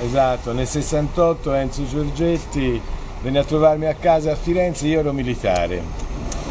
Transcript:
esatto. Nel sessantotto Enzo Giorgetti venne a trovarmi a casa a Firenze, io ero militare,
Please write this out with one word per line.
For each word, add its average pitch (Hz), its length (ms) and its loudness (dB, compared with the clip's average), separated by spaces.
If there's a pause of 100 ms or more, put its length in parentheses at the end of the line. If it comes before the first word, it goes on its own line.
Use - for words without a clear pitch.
esatto. 127 480 0
Nel 123 140 0
sessantotto 151 840 0
Enzo 135 340 -2
Giorgetti 143 960 0 (400)
venne 135 180 2
a 139 40 2
trovarmi 156 420 4
a 156 80 0
casa 160 380 2
a 147 40 0
Firenze, 175 520 0
io 156 120 4
ero 147 140 0
militare, 92 680 0 (680)